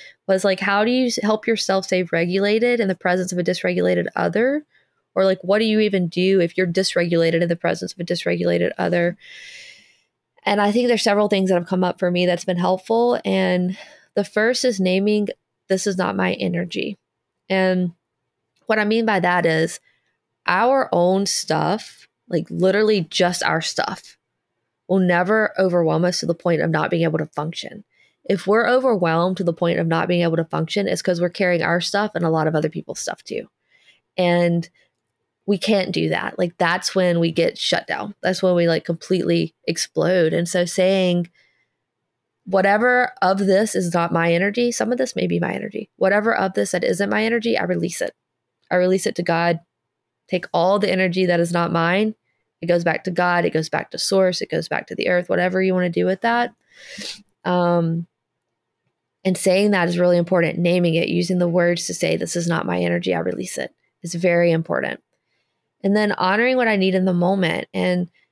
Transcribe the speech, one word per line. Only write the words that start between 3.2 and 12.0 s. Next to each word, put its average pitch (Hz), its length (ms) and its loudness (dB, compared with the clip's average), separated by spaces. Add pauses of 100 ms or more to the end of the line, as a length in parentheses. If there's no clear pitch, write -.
of 175 60 -4
a 175 40 -2
dysregulated 180 720 0
other? 233 500 0 (500)
Or, 190 100 2
like, 190 180 0
what 196 160 0
do 220 60 2
you 214 160 2
even 196 260 2
do 185 320 2
if 170 180 0
you're 185 100 0
dysregulated 170 720 0
in 175 80 0
the 170 80 -2
presence 170 380 -4
of - 60 -14
a 175 40 -6
dysregulated 175 720 0
other? 175 400 0 (1300)
And 202 160 2
I 208 100 4
think 240 160 2
there's 233 160 2
several 208 260 2
things 190 200 2
that 185 80 4
have 175 100 0
come 185 160 0
up 180 160 -2
for 180 120 0